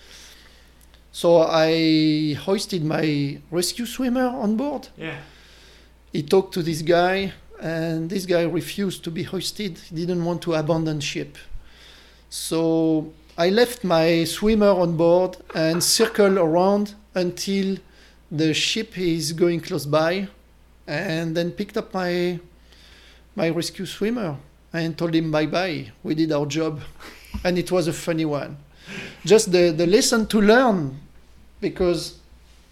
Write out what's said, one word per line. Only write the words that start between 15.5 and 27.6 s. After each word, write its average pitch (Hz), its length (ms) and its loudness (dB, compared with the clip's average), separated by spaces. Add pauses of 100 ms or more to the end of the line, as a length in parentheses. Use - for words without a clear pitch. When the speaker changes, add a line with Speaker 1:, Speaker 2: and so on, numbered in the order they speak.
Speaker 1:
and 165 280 0
circled 208 540 4
around 190 580 2 (200)
until 190 600 -2 (540)
the 156 220 2
ship - 440 -2
is 165 360 -2
going 170 280 2
close 156 240 -6
by, 165 420 0 (580)
and 160 500 -4
then 170 160 -2
picked 202 260 -8
up - 160 -6
my, 180 460 -2 (960)
my 165 140 0
rescue 165 360 -4
swimmer 202 520 -4 (360)
and 165 240 -4
told 170 180 0
him, 165 160 0
"Bye-bye, 151 600 -2 (120)
we 156 120 -2
did 160 160 0
our 147 140 0
job." 156 360 -4 (600)
And 180 140 0
it 175 140 -2